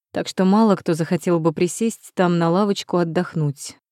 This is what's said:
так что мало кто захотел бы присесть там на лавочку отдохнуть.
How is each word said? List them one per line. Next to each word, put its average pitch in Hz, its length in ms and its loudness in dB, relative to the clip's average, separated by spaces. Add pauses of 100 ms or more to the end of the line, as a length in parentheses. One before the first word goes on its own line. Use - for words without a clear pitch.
(140)
так - 160 -6
что 190 160 0
мало 202 320 4
кто - 160 -2
захотел 170 480 0
бы 160 100 2
присесть - 640 -4
там 175 240 2
на 165 120 2
лавочку 196 460 0
отдохнуть. 165 800 -2 (140)